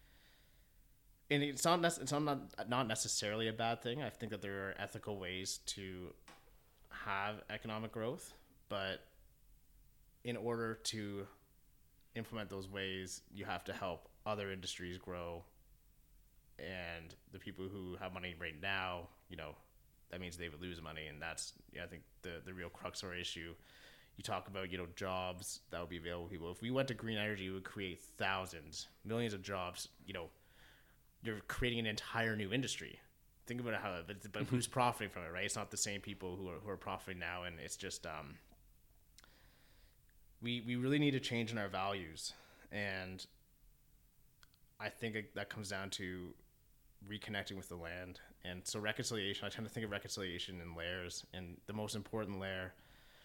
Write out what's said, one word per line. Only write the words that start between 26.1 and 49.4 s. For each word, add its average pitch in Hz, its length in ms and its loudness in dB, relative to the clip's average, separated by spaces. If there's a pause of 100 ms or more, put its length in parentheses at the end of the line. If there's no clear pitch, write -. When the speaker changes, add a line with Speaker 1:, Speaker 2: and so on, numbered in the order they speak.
Speaker 1:
to 85 60 -6
people. 85 200 -2
If 90 100 -6
we 113 80 0
went 131 200 6
to 120 40 2
green 113 240 0
energy, 104 300 2
we 95 80 -2
would 95 80 -2
create 92 380 -4 (180)
thousands, 90 680 0 (160)
millions 113 280 2
of 95 80 -4
jobs. 92 460 0 (180)
You 98 80 -8
know, 87 120 -2 (1000)
you're 107 240 2
creating 120 320 4
an 113 80 4
entire 110 480 4
new 101 180 2
industry. 117 460 2 (480)
Think 120 140 -2
about 120 200 2
how, 92 240 0
but, 98 120 -6 (140)
but 107 120 2
who's 123 240 4
Speaker 2:
Mm-hmm. - 60 -4
Speaker 1:
profiting 120 360 6
from 90 140 -4
it, 82 80 -4
right? 92 140 2
It's 101 100 2
not 104 160 -2
the 101 60 -2
same 101 240 2
people 92 340 -4
who 95 140 -2
are, 82 140 -4
who 107 60 -6
are 92 80 0
profiting 95 420 -4
now, 87 240 0
and 85 160 -4
it's 69 180 -4
just, - 280 -4
um, 76 300 -4 (2000)
we, 120 240 2
we 123 100 2
really 131 240 6
need 143 160 8
a 127 40 6
change 117 320 4
in 117 60 2
our 101 120 2
values, 92 640 0 (380)
and 95 540 0 (1500)
I 104 100 0
think 110 260 -2
it, 107 200 -2
that 101 140 -2
comes 104 200 -4
down 98 220 0
to 90 420 -2 (760)
reconnecting 101 460 -2
with 95 140 -8
the 90 60 -6
land. 90 440 -6 (240)
And 90 220 -4
so - 140 0
reconciliation, 104 680 2